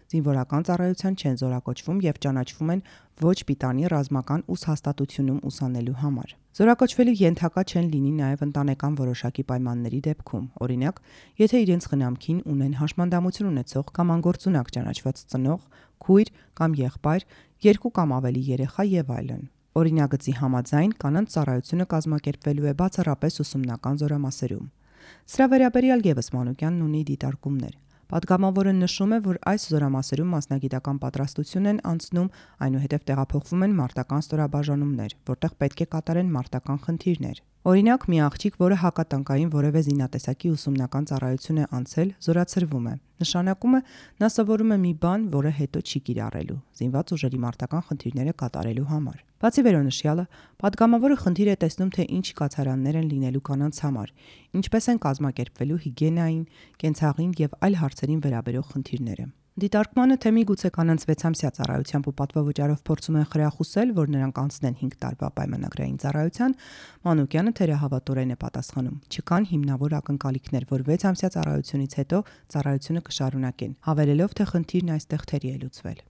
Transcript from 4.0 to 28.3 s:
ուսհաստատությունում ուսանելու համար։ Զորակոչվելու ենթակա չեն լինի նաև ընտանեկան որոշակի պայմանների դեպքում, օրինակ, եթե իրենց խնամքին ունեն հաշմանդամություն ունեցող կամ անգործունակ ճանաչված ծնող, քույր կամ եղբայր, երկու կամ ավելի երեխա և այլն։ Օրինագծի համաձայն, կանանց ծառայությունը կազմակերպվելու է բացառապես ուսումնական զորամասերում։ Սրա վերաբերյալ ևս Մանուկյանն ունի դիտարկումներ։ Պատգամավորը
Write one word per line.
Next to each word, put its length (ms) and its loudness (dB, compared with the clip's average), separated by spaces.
ուսհաստատությունում 960 -2
ուսանելու 540 -4
համար։ 380 -4
Զորակոչվելու 640 4
ենթակա 480 2
չեն 260 0
լինի 240 0
նաև 300 0
ընտանեկան 520 0
որոշակի 500 -4
պայմանների 560 -2
դեպքում, 440 -4
օրինակ, 460 -2
եթե 220 6
իրենց 280 2
խնամքին 540 0
ունեն 340 0
հաշմանդամություն 760 0
ունեցող 420 -4
կամ 200 2
անգործունակ 600 0
ճանաչված 500 -4
ծնող, 380 -2
քույր 320 4
կամ 260 0
եղբայր, 500 -2
երկու 300 4
կամ 200 2
ավելի 320 0
երեխա 400 -2
և 280 0
այլն։ 300 -6
Օրինագծի 600 2
համաձայն, 600 2
կանանց 360 0
ծառայությունը 580 -2
կազմակերպվելու 800 -2
է 60 0
բացառապես 640 0
ուսումնական 600 -4
զորամասերում։ 720 -4
Սրա 240 4
վերաբերյալ 560 6
ևս 280 2
Մանուկյանն 560 -2
ունի 180 0
դիտարկումներ։ 720 -4
Պատգամավորը 640 2